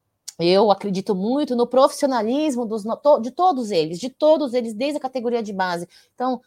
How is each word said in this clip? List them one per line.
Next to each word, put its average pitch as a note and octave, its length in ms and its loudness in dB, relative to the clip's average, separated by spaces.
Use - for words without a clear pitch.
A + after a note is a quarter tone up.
eu F#3+ 300 6
acredito G3 460 -2
muito B3 400 -2
no A#3+ 100 2
profissionalismo C4 960 2
dos G#3+ 220 -6
no-, A3+ 100 -4
to-, D4 240 4
de A3+ 120 -6
todos C4+ 400 0
eles, E3 280 -2
de B3+ 80 -8
todos D4+ 460 2
eles, A#3 220 -4
desde C#4+ 220 -4
a C#4+ 40 -8
categoria A#3+ 400 -4
de G#3+ 100 -10
base. F3+ 380 -4
Então, B3 320 -4